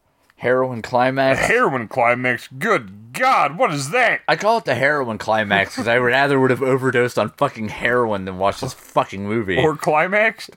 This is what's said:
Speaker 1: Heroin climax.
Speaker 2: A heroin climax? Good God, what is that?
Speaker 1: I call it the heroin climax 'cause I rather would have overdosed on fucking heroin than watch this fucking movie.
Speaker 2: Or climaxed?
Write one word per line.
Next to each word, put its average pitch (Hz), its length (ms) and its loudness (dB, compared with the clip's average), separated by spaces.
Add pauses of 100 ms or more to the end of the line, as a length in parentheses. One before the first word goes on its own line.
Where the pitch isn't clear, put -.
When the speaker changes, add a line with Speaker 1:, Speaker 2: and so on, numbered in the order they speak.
(360)
Speaker 1:
Heroin 127 460 0
climax. 131 580 0
Speaker 2:
A - 40 -2
heroin 170 440 0
climax? 123 600 0
Good 123 640 -4
God, 180 460 2
what 202 140 2
is 139 180 -4
that? 220 360 0
Speaker 1:
I 151 100 4
call 220 220 2
it 220 60 -8
the 139 100 0
heroin 135 440 0
climax 101 580 0
'cause 110 100 -4
I 120 120 2
rather 131 420 2
would 131 100 4
have 120 120 0
overdosed 127 560 0
on 107 180 0
fucking 117 320 -2
heroin 113 560 -2
than 92 140 -8
watch 98 220 -2
this 135 120 -8
fucking 101 520 -4
movie. 101 340 -2
Speaker 2:
Or 151 180 0
climaxed? 185 800 0